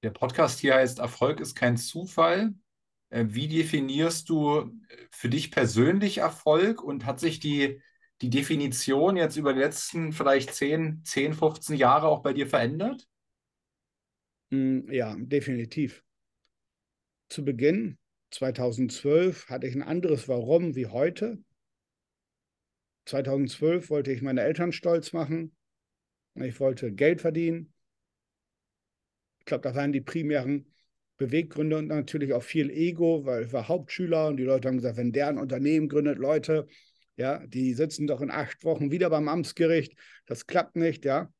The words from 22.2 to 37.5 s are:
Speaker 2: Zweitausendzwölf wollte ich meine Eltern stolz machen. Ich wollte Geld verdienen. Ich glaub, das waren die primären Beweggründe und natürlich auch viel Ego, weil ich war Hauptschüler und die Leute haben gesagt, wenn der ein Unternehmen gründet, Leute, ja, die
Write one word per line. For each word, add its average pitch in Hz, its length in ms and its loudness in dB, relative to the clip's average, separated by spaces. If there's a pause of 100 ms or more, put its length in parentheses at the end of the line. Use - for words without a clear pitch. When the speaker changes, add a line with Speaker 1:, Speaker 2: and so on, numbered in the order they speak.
Speaker 2:
Zweitausendzwölf 139 840 0
wollte 139 220 0
ich 123 100 -2
meine 131 200 0
Eltern 160 300 0
stolz 170 420 -2
machen. 160 420 -4 (800)
Ich 123 240 -8
wollte 131 320 -2
Geld 147 300 2
verdienen. 165 520 -4 (1700)
Ich - 60 -20
glaub, 127 180 -4
das 123 120 -4
waren 143 180 -2
die 139 80 -2
primären 143 680 -4 (460)
Beweggründe 151 600 -2
und 156 100 -6
natürlich 143 460 -2
auch 120 100 -2
viel 147 260 -2
Ego, 165 560 0
weil 120 200 -2
ich 117 80 -10
war 117 140 -4
Hauptschüler 165 600 0
und 143 100 -2
die 131 60 0
Leute 131 240 2
haben 127 100 0
gesagt, 120 200 -2
wenn 120 140 0
der 143 180 2
ein 143 100 -2
Unternehmen 143 480 0
gründet, 147 320 0
Leute, 151 480 0 (480)
ja, 131 320 -4
die 127 260 0